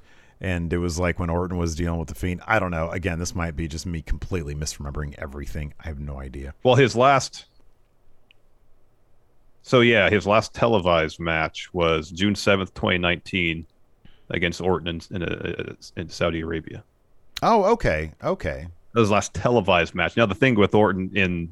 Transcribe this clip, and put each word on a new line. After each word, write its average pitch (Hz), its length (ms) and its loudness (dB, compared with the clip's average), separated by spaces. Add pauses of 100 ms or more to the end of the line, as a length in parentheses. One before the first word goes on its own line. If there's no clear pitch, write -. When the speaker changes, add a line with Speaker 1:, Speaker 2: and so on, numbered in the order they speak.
(400)
Speaker 1:
and 87 320 -2
it 87 60 0
was, 87 220 -2
like, 87 180 0
when 87 140 -2
Orton 90 260 -2
was 85 160 -2
dealing 85 240 -2
with 80 120 -6
the 82 40 -10
Fiend. 90 320 -4
I 110 140 2
don't 92 100 -2
know. 80 220 -2
Again, 87 260 -4
this 85 160 -6
might 85 220 -4
be 80 120 -4
just 80 200 -8
me 82 160 -6
completely 78 500 -6
misremembering 73 640 -8
everything. 73 560 -10 (100)
I - 40 -10
have 73 120 -10
no 71 200 -10
idea. 67 420 -12
Speaker 2:
Well, 123 140 6
his 120 200 4
last, 131 500 2 (2250)
so, 127 180 4
yeah, 113 300 6
his 95 160 2
last 107 260 2
televised 87 640 2
match 80 540 -4
was 82 380 0
June 98 240 2
seventh, 98 400 0
twenty 95 240 0
nineteen, 87 640 -2 (640)
against 85 320 -2
Orton 87 260 0 (220)
in, 90 140 -6
in, - 0 -
uh, - 500 -6 (240)
in 85 120 -10
Saudi 82 320 -2
Arabia. 80 420 -8 (580)
Speaker 1:
Oh, 208 220 4 (100)
okay, 80 380 -2 (120)
okay. 82 440 -6 (260)
Speaker 2:
That 120 80 2
was 107 60 4
his 98 40 2
last 101 220 0
televised 98 640 2
match. 85 200 0
Now, 117 100 4
the 95 100 -2
thing 131 200 2
with 101 180 4
Orton 95 420 2
in, 90 360 -2